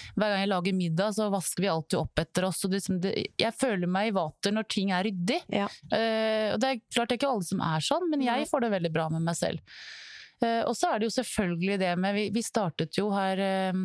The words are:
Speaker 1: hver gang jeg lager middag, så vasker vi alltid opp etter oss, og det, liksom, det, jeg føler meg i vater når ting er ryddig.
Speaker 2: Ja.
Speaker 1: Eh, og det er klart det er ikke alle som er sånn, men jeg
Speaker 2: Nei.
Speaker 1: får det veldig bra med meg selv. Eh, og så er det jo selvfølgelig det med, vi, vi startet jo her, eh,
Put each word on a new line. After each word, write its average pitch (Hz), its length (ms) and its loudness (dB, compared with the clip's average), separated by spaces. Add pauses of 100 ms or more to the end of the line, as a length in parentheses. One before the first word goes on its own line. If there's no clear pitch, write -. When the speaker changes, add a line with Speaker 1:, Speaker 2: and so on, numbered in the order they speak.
(160)
Speaker 1:
hver 208 160 2
gang 196 80 2
jeg 196 100 2
lager 190 240 2
middag, 185 400 2
så 214 160 0
vasker 190 320 -2
vi 196 60 2
alltid 165 320 0
opp - 180 -4
etter 180 280 0
oss, 185 180 -2
og 190 80 0
det, 196 100 0
liksom, 185 200 -2
det, - 260 0 (100)
jeg 226 160 2
føler 202 340 0
meg 190 200 2
i 226 100 0
vater 175 360 -2
når 220 160 -2
ting 196 220 0
er 185 120 2
ryddig. 202 460 -2
Speaker 2:
Ja. 202 180 0 (240)
Speaker 1:
Eh, 220 600 2
og 208 80 0
det 262 100 2
er 240 100 -4 (140)
klart 233 140 2
det 226 120 -2
er 285 60 2
ikke 269 60 2
alle 202 100 0
som 175 160 -2
er 160 220 0
sånn, 339 280 0
men 302 120 0
jeg 247 160 2
Speaker 2:
Nei. 294 80 -2
Speaker 1:
får 285 160 0
det 233 100 2
veldig 175 220 0
bra 160 160 2
med 160 140 0
meg 165 120 0
selv. 165 240 -2 (840)
Eh, 233 220 2
og 240 100 0
så 330 220 0
er 220 40 0
det 226 120 0
jo 262 100 0
selvfølgelig 185 580 0
det 180 200 0
med, 196 160 0
vi, 208 140 0
vi 226 120 -2
startet 175 560 -2
jo 202 140 2
her, 190 280 0
eh, 190 340 0 (120)